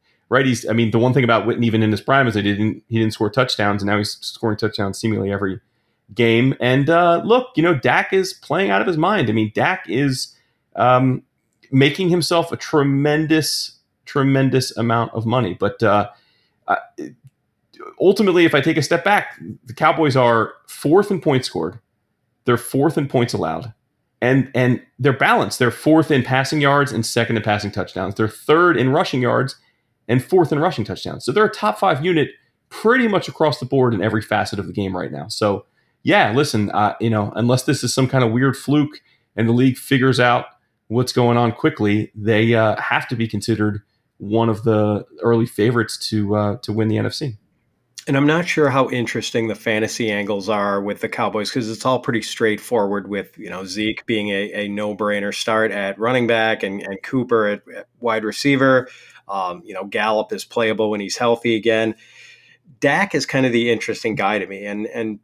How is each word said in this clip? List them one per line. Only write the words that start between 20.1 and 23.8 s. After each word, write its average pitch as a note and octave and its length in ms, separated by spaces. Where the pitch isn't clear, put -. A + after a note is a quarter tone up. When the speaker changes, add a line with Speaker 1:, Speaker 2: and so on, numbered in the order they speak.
Speaker 1:
are A#2 380
fourth G3 440
in F#3 100
points C3 260
scored. - 320
They're A#2+ 120
fourth C#3 400
in D3 100
points A#2+ 260
allowed. F2 400